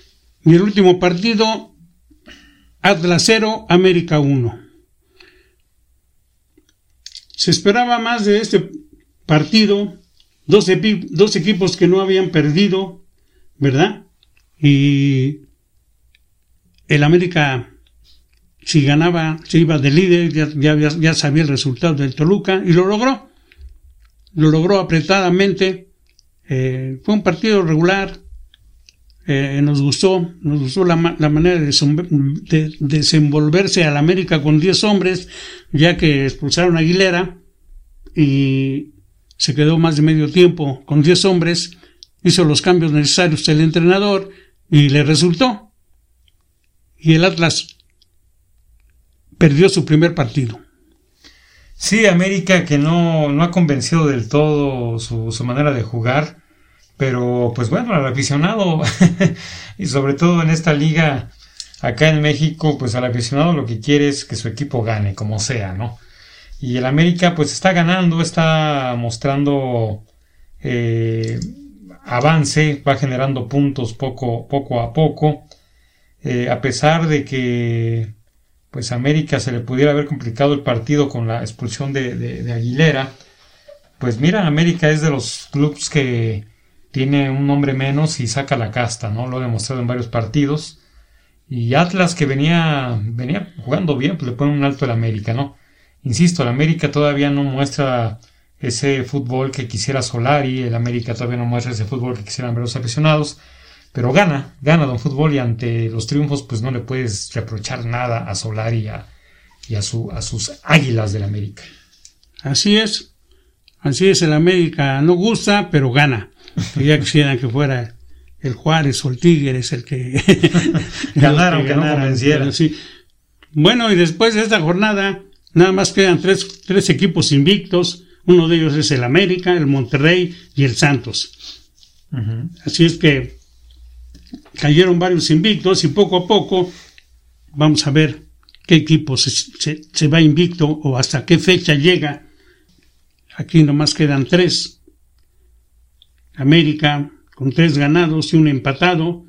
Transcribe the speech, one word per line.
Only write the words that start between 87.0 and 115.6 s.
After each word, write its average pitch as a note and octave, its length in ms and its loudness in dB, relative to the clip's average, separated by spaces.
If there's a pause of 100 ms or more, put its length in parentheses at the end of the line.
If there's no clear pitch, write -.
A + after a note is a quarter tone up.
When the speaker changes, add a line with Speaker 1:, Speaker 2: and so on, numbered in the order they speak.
Speaker 2:
un C#3 180 -2
nombre C#3+ 260 0
menos C3+ 480 -2
y A#2 60 -4
saca C#3 280 -4
la A2 160 -4
casta, A#2 380 -6
¿no? A2+ 180 -6
Lo B2+ 100 -6
ha C3 40 -6
demostrado A#2+ 400 -6
en A#2 60 -4
varios B2 200 -6
partidos. C#3 720 -4 (680)
Y A#2+ 240 -4
Atlas, F3 420 0
que D3 100 0
venía, C#3+ 800 0
venía B2 540 -6
jugando D3 400 -2
bien, C#3+ 200 -2
pues B2 140 -6
le A#2+ 60 -10
pone C#3+ 160 0
un C#3+ 100 -2
alto C#3 220 -2
al A#2+ 60 -2
América, A2+ 420 -4
¿no? C#3 240 -6 (460)
Insisto, D#3+ 400 0
el A#2+ 60 -2
América D3+ 420 0
todavía C#3+ 380 0
no C#3+ 140 0
muestra C3 760 -2 (420)
ese C3+ 420 -2
fútbol C3+ 480 -4
que B2+ 160 -8
quisiera C3 340 -4
Solari. B2+ 600 -2
El A#2 140 -4
América A#2+ 380 -4
todavía B2 240 -6
no A#2+ 80 -6
muestra A#2+ 280 -4
ese G#2+ 120 -6
fútbol B2 320 -6
que G#2 60 -14
quisieran B2 320 -8
ver A#2 60 -4
los B2 140 -6
aficionados, D3+ 640 -2 (520)
pero B2+ 220 -2
gana, D#3 480 2
gana D3+ 240 2
Don B2 140 -4
Fútbol, D3 340 -2
y C#3 60 0
ante A#2 500 -4
los A2+ 180 -8
triunfos, C#3+ 360 -2
pues, A2+ 180 -6
no C3 100 -4
le A#2+ 80 -4
puedes A#2+ 540 -6
reprochar A2+ 520 -8
nada A#2 440 -4
a G2+ 60 -6
Solari A2+ 480 -4
y G#2 40 -8
a, A2 200 -14 (600)
y A2+ 80 -6
a G2+ 60 -4
su, A#2 300 -6
a A2+ 100 -8
sus - 300 -8 (120)
Águilas A#2+ 480 -2
del G#2 120 -4
América. G#2 400 -8 (800)
Speaker 1:
Así G3+ 360 0
es, - 380 -4 (640)
así D3 280 0
es, F#3+ 140 4
el E3 120 2
América D#3 680 0
no D#3+ 120 4
gusta, G3+ 580 0